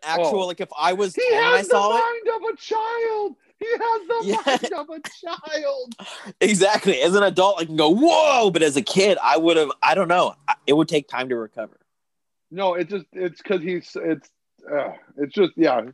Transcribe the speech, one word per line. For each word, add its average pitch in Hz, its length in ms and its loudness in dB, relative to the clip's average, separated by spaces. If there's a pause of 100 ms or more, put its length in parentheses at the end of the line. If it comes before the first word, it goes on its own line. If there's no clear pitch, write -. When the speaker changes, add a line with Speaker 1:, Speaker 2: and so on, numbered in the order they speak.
Speaker 1:
actual, 160 400 0
Speaker 2:
Oh. 180 40 -2
Speaker 1:
like, 175 120 -10
if 185 180 -10
I 165 160 2
was 190 220 -2
Speaker 2:
He - 140 -2
Speaker 1:
ten 427 80 2
and 453 80 2
I 494 120 6
Speaker 2:
has 381 100 -4
the 349 80 -4
Speaker 1:
saw 415 220 2
it 466 40 2
Speaker 2:
mind 453 340 -2
of 427 180 -6
a - 40 -18
child. 440 760 -4 (240)
He 415 120 -10
has 453 360 -2
the 466 160 -2
Speaker 1:
Yeah. - 220 -2
Speaker 2:
mind 262 280 -4
of 302 160 -10
a 320 120 -14 (240)
child. 330 680 -8 (460)
Speaker 1:
Exactly. 190 600 2
As 175 140 4
an 202 80 4
adult, 190 360 2
I 170 60 -4
can 160 120 -8
go, 156 120 4
"Whoa," 269 600 4
but 165 100 0
as 147 160 4
a 131 60 4
kid, 190 400 2
I 131 140 4
would've, 160 340 4 (100)
I 151 140 2
don't 185 140 0
know. 170 260 2 (120)
I, - 80 -2 (120)
it 135 60 4
would 156 160 4
take 147 180 -2
time 127 220 -6
to 123 80 -4
recover. 110 420 -12 (720)
Speaker 2:
No, 180 240 -2
it 175 140 -4
just, 196 240 -8
it's 180 280 -8
'cause 190 200 -2
he's, 175 340 -8
it's, 165 340 -4 (420)
uh, 131 200 -4 (260)
it's 143 160 -6
just, 185 220 2
yeah, 135 260 2 (120)